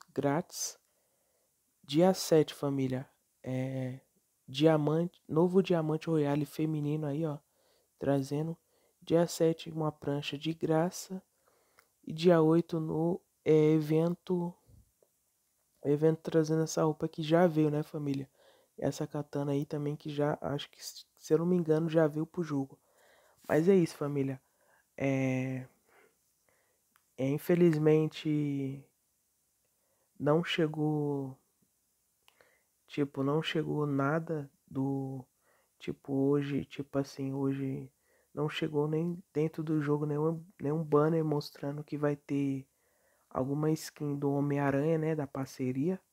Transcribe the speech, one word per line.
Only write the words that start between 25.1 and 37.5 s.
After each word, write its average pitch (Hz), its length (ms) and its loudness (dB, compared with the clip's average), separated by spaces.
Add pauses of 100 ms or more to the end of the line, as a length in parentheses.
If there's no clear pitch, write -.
é, 131 140 -4
infelizmente, 151 1500 2 (1300)
não 151 260 2
chegou, 151 880 -2 (1500)
tipo, 139 360 -4
não 147 200 0
chegou 147 440 -2
nada 147 640 -2 (220)
do, 135 540 -6 (540)
tipo, - 340 -10
hoje, 139 540 2
tipo - 320 -8
assim, 139 340 -6
hoje 135 580 -4 (420)